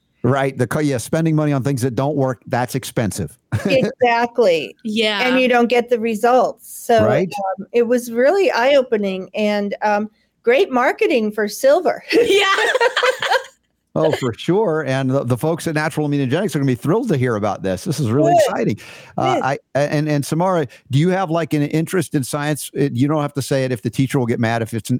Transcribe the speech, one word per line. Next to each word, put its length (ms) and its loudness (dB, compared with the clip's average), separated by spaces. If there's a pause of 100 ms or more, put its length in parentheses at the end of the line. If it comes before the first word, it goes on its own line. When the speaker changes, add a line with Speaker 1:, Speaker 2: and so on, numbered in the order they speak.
(240)
Speaker 1:
Right. 340 0
The 100 0
co-, 120 -4
yeah, 180 0
spending 380 0
money 180 2
on 100 0
things 200 -2
that 120 -2
don't 220 -2
work, 300 0
that's 280 -2
expensive. 680 -4
<laughs> 220 -4
Speaker 2:
Exactly. 1120 2 (100)
Speaker 3:
Yeah. 420 0
Speaker 2:
And 140 2
you 80 2
don't 180 2
get 220 0
the 100 2
results. 680 0
So, 360 2
Speaker 1:
Right. 240 2 (300)
Speaker 2:
um, 140 -10
it 100 4
was 280 0
really 400 4
eye-opening 840 0
and, 480 -2
um, 280 0 (340)
great 280 2
marketing 600 2
for 160 -2
silver. 600 2
<laughs> 60 -4
Speaker 3:
Yeah. 320 4
<laughs> 200 2 (1300)
Speaker 1:
Oh, 120 2
for 240 -2
sure. 500 0
And 240 -2
the, 140 0
the 140 -2
folks 280 -2
at 80 -2
Natural 340 -2
Immunogenics 480 -2
are 40 -2
gonna 80 0
be 80 2
thrilled 320 -2
to 100 0
hear 180 0
about 280 -4
this. 200 -4
This 160 -6
is 120 0
really 200 2
Speaker 2:
Good. 140 6
Speaker 1:
exciting. 340 -2 (380)
Uh, 200 0
Speaker 2:
Good. 60 -2
Speaker 1:
I, 160 -2 (140)
and, 340 0
and 160 0
Samara, 440 0 (240)
do 80 2
you 100 2
have, 220 -2
like, 240 -2
an 80 0
interest 500 -2
in 100 0
science? 520 -4
It, 200 -2
you 120 2
don't 160 0
have 100 -6
to 80 -4
say 240 0
it 60 -2
if 100 -4
the 80 -4
teacher 300 0
will 80 0
get 120 -2
mad 220 0
if 140 -6
it's, 240 -6